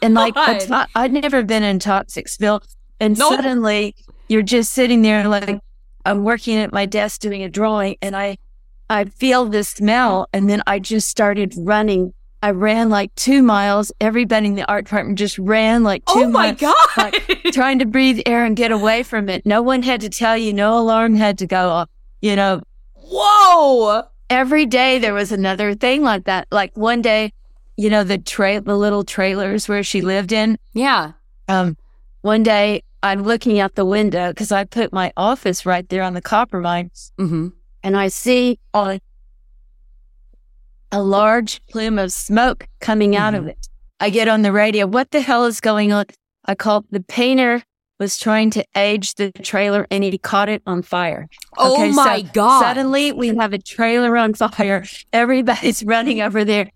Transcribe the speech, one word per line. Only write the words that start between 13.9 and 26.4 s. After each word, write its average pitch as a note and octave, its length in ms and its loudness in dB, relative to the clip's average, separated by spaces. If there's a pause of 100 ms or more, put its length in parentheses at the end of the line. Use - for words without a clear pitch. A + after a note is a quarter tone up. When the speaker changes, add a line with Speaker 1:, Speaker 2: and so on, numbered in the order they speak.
Speaker 1:
Everybody A3 460 0
in G3+ 80 0
the F#3+ 160 -6
art G#3 160 -4
department G3+ 320 -4
just G3+ 200 -4
ran, A3 440 2
like, G3+ 240 -2
two G4 180 4
Speaker 2:
Oh A#3+ 60 0
my D4+ 220 2
Speaker 1:
miles, - 80 -8
Speaker 2:
God. D4 140 2 (220)
Speaker 1:
like, - 460 -2 (100)
trying C4 280 0
to C4 40 0
breathe B3+ 400 2
air A#3 220 2
and G#3+ 100 0
get A3+ 160 0
away A3 300 0
from G#3+ 260 -4
it. F#3 160 -4
No G#3 160 2
one B3+ 220 0
had B3 180 -2
to G#3+ 80 -8
tell A3+ 300 0
you. G#3+ 160 -4
No G#3 240 2
alarm A3+ 380 2
had G#3 200 2
to F#3+ 100 -6
go F#3 220 0
off, E3+ 200 -2 (340)
you G#3 120 0
know. G3 280 0 (600)
Speaker 2:
Whoa. D4+ 800 6 (240)
Speaker 1:
Every C4 380 2
day B3+ 320 2
there A3 160 0
was G3+ 180 -2
another G3 420 -2
thing C4 280 0
like G#3 220 0
that. F#3+ 260 -4